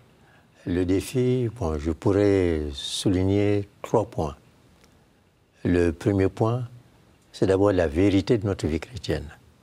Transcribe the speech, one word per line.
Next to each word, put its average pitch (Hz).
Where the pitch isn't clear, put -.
le 90
défi, 123
bon, 80
je 78
pourrais 92
souligner 101
trois 107
points. 76
Le 87
premier 95
point, 117
c'est -
d'abord 98
la 85
vérité 95
de 104
notre 95
vie 78
chrétienne. 76